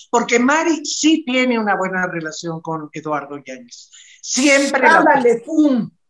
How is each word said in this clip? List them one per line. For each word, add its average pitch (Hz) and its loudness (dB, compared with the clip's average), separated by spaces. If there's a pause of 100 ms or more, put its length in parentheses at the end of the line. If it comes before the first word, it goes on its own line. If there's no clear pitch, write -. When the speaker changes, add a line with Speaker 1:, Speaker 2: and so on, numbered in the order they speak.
(100)
Speaker 1:
Porque 240 2
Mari 311 0
sí 311 0
tiene 254 0
una 208 0
buena 185 -2
relación 165 -8
con 160 -8
Eduardo 143 -8
Yáñez. 127 -20 (300)
Siempre 277 0
la 320 6
Speaker 2:
Ándale, 262 2
pum. 294 2 (220)